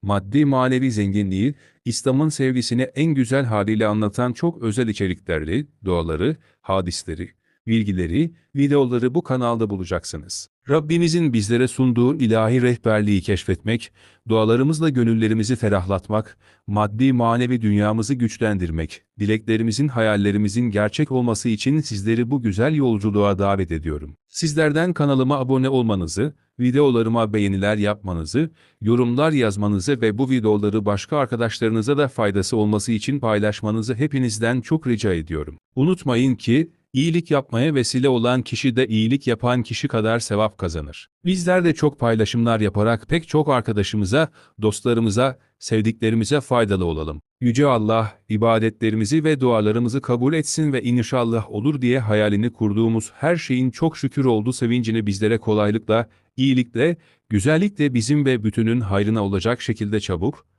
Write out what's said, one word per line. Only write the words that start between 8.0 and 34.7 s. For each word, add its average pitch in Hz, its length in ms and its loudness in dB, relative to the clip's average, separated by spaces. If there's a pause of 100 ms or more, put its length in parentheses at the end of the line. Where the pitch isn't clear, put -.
videoları 131 580 2
bu 170 80 0
kanalda 117 480 -2
bulacaksınız. 87 800 -8 (200)
Rabbimizin 160 640 2
bizlere 117 360 0
sunduğu 123 460 2
ilahi 113 480 2
rehberliği 107 580 2
keşfetmek, 104 720 -4 (360)
dualarımızla 127 600 2
gönüllerimizi 113 680 2
ferahlatmak, 101 840 -2 (280)
maddi 107 460 0
manevi 120 500 0
dünyamızı 107 520 0
güçlendirmek, 95 880 -2 (160)
dileklerimizin, 110 680 0
hayallerimizin 107 840 0
gerçek 104 420 -2
olması 120 360 -2
için 131 320 0
sizleri 117 500 -2
bu 135 120 -2
güzel 113 320 0
yolculuğa 104 640 0
davet 98 340 0
ediyorum. 76 440 -6 (120)
Sizlerden 160 640 0
kanalıma 139 460 2
abone 131 300 0
olmanızı, 110 640 -2 (260)
videolarıma 117 720 2
beğeniler 101 440 0
yapmanızı, 101 760 -2 (300)
yorumlar 120 520 2
yazmanızı 104 680 0
ve 110 180 0
bu 131 120 0
videoları 107 540 2
başka 104 320 -2
arkadaşlarınıza 117 840 -2
da 143 100 0
faydası 101 480 -2
olması 107 360 0
için 135 280 -2
paylaşmanızı 110 760 -2
hepinizden 123 680 -2
çok 156 260 -4